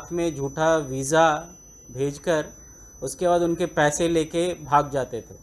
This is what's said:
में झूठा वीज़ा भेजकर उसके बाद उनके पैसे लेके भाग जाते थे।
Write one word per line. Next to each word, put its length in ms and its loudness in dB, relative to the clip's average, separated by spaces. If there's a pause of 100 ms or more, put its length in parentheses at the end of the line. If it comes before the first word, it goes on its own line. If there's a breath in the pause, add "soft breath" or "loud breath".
(120)
में 240 -2
झूठा 420 0
वीज़ा 560 2 (580)
भेजकर 540 -2 (560 loud breath)
उसके 260 -4
बाद 140 4
उनके 240 -2
पैसे 420 2
लेके 460 0
भाग 360 2
जाते 320 -4
थे। 220 -16